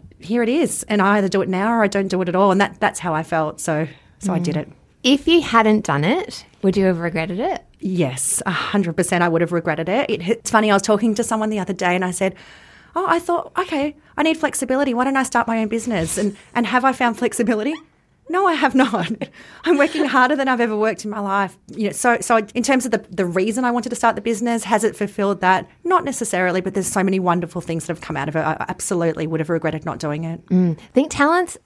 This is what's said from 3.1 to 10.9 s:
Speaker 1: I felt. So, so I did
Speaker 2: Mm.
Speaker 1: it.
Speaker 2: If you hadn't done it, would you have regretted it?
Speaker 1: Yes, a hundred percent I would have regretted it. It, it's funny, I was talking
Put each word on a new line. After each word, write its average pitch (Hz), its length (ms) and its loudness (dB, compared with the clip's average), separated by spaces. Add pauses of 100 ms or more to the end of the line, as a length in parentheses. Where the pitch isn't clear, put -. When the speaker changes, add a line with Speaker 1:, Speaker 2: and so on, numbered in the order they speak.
Speaker 1:
I 160 80 -2
felt. 160 380 -4
So, 156 260 -2 (340)
so 190 120 -2
I 175 60 0
did 175 160 -2
Speaker 2:
Mm. 151 80 -2
Speaker 1:
it. - 60 -14 (360)
Speaker 2:
If 277 240 2
you 330 140 4
hadn't 214 420 2
done 147 200 0
it, 311 400 -2 (180)
would 190 140 2
you 190 100 2
have 175 140 2
regretted 170 400 -4
it? 294 220 -4 (180)
Speaker 1:
Yes, 165 680 -2
a 196 60 -2
hundred 170 440 -2
percent 175 280 0
I 175 40 2
would 165 120 2
have 170 120 0
regretted 165 360 -2
it. 196 200 0
It, 170 200 -2
it's - 220 -2
funny, 214 200 4
I 202 40 6
was 196 80 4
talking 214 340 2